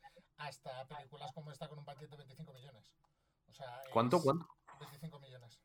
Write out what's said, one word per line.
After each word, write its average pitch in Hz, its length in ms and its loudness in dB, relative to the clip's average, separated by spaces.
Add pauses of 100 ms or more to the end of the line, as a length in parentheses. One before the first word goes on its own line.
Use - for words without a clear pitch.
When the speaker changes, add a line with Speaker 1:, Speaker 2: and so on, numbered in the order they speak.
(380)
Speaker 1:
hasta 135 500 -6
películas 143 460 -8
como 151 180 -8
esta 147 180 -6
con 147 100 -10
un 143 60 -12
budget 143 240 -12
de 147 80 -14
veinticinco 143 360 -14
millones. 127 380 -18 (580)
O 113 40 -20
sea, 123 280 -6 (120)
Speaker 2:
¿Cuánto, 120 240 10
Speaker 1:
es 170 60 8
Speaker 2:
cuánto? 147 220 6 (340)
Speaker 1:
veinticinco 147 400 -12
millones 131 460 -18